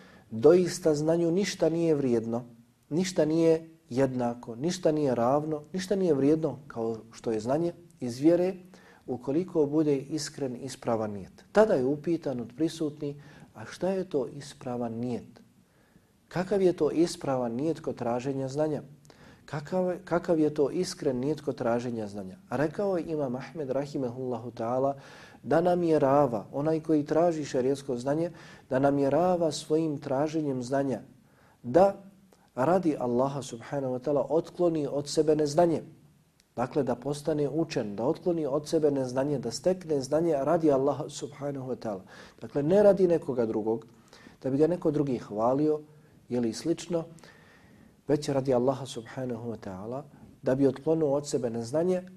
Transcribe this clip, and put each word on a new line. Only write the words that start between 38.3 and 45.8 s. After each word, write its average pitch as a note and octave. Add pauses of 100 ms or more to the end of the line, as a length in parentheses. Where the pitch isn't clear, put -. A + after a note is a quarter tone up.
od D3
sebe D3+
neznanje, C3+
da A2+
stekne E3
znanje D3+
radi D3+
Allaha C3+
subhanahu C#3
wa A#2
ta'ala. G2+ (400)
Dakle, C#3+
ne F#3+
radi G3
nekoga C#3+
drugog, A2 (580)
da C3+
bi C3+
ga D3+
neko F3
drugi C#3+
hvalio, C#3 (480)